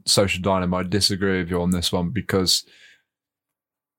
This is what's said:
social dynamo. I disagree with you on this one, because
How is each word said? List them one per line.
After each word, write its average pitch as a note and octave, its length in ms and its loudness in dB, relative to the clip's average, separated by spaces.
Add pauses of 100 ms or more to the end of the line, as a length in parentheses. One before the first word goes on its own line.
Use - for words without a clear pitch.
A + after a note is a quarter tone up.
social F#2 340 2
dynamo. F#2 360 0
I F#2 60 -2
disagree F#2+ 540 0
with F2 140 -4
you F2+ 100 0
on F2 80 2
this F2+ 220 0
one, F2+ 180 -2
because F#2 560 0 (1300)